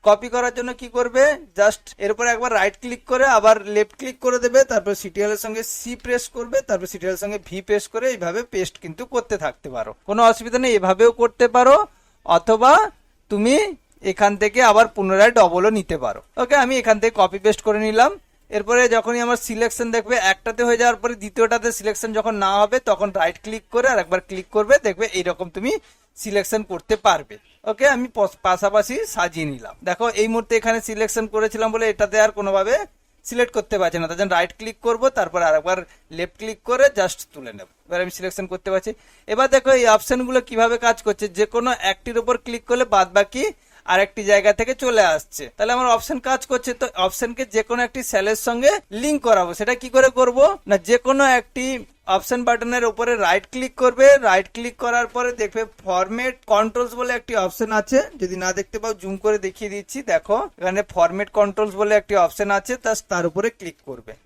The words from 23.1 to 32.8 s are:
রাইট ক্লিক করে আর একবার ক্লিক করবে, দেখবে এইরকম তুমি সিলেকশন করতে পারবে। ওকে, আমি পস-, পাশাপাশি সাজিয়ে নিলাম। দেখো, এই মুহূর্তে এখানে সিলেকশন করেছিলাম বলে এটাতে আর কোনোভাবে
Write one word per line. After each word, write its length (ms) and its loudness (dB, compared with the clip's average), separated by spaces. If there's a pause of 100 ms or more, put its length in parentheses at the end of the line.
রাইট 240 0
ক্লিক 200 -10 (100)
করে 180 2
আর 120 0
একবার 240 -2
ক্লিক 280 -12
করবে, 180 4 (120)
দেখবে 200 -2 (120)
এইরকম 380 -4
তুমি 160 -4 (500)
সিলেকশন 380 -2 (100)
করতে 240 -4 (120)
পারবে। 300 0 (340)
ওকে, 160 0 (100)
আমি 100 -6 (100)
পস-, 300 -2
পাশাপাশি 500 0 (180)
সাজিয়ে 380 -4
নিলাম। 220 -16 (140)
দেখো, 180 -2 (140)
এই 120 2
মুহূর্তে 280 -4
এখানে 180 -2 (100)
সিলেকশন 360 -4 (100)
করেছিলাম 400 -2
বলে 180 -2
এটাতে 320 -2
আর 140 2
কোনোভাবে 360 0 (540)